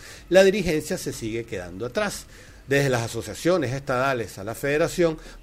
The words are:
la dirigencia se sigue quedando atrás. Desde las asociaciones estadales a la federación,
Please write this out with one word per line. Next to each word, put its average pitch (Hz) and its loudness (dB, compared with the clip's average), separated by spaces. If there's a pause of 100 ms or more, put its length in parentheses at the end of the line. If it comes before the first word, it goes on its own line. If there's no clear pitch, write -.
(300)
la 185 8
dirigencia 165 2
se 135 -8
sigue 113 -6
quedando 92 -8
atrás. 208 -4 (420)
Desde 139 4
las 117 2
asociaciones 117 -2
estadales 135 -2
a 98 -10
la 110 -6
federación, 156 2 (240)